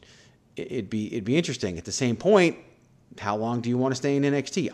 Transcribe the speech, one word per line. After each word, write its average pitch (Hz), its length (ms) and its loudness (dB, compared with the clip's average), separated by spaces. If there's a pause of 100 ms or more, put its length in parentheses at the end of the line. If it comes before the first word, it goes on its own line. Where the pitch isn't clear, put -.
(580)
I-, - 40 -6
it'd 95 280 -6
be, 107 180 -2
it'd 107 180 -6
be 127 120 2
interesting. 120 400 -2
At 85 80 -12
the 101 60 -10
same 120 240 0
point, 180 420 6 (640)
how 104 160 -2
long 113 260 -2
do 117 80 -2
you 123 80 2
wanna 131 180 0
stay 139 200 0
in 139 100 2
N 143 80 2
X - 180 -2
T? - 220 -2